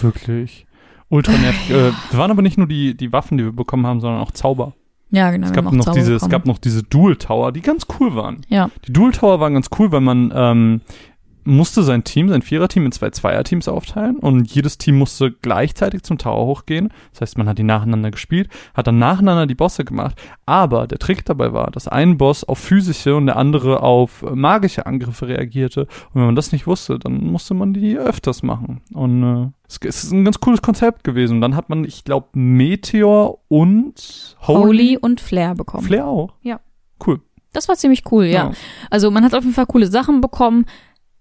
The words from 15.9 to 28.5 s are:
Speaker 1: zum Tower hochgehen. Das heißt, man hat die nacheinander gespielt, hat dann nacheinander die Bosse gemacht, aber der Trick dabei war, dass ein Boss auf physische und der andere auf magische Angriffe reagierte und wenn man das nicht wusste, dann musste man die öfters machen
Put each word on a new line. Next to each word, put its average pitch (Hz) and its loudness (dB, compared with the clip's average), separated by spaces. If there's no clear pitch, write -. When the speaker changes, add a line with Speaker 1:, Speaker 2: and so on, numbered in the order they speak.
Speaker 1:
zum 151 -6
Tower 113 -4
hochgehen. 156 -4
Das - -10
heißt, - -8
man 107 0
hat 104 -2
die 110 -4
nacheinander 110 0
gespielt, 180 -4
hat 127 -2
dann 117 4
nacheinander 170 2
die 135 -2
Bosse 151 -2
gemacht, - -8
aber 131 0
der - -8
Trick - -4
dabei 123 -2
war, 117 -4
dass - -12
ein 156 2
Boss 139 2
auf 135 -6
physische 180 0
und 147 2
der 131 0
andere 131 2
auf 123 2
magische 180 0
Angriffe 123 -6
reagierte 131 -4
und - -6
wenn 123 4
man 117 2
das 151 -2
nicht 143 -4
wusste, 170 -4
dann - -6
musste 170 -6
man 196 -2
die 214 -2
öfters 220 -4
machen 123 -6